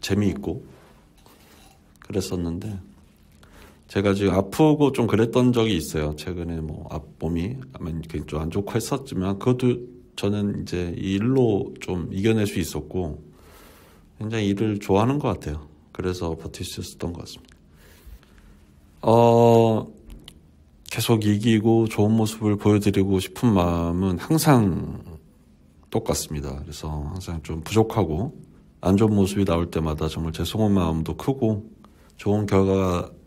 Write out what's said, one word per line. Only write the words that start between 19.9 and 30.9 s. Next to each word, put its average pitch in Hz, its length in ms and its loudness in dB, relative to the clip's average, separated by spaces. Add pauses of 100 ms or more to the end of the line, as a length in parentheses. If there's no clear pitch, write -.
계속 113 340 0
이기고 110 640 4
좋은 107 240 2
모습을 107 440 0
보여드리고 98 640 2
싶은 - 320 0
마음은 87 640 2
항상 117 840 2 (880)
똑같습니다. 73 720 -4
그래서 76 260 -12 (240)
항상 87 300 -8
좀 82 180 -8
부족하고 104 760 0 (440)
안 95 160 4
좋은 107 180 4
모습이 98 300 2
나올 85 260 0
때마다 80 380 -2
정말 80 240 -6
죄송한 101 400 0
마음도 80 440 0